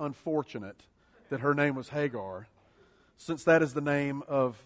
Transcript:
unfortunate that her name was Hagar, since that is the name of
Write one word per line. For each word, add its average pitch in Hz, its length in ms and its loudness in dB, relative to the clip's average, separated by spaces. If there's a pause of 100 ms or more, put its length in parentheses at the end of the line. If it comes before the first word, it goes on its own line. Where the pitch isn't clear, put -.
unfortunate 143 840 -6 (420)
that 135 120 -6
her 143 140 2
name 143 200 2
was 131 160 -8
Hagar, 113 580 -4 (680)
since - 280 -6
that 165 180 8
is 135 120 0
the 147 80 -2
name 143 440 0
of 131 400 0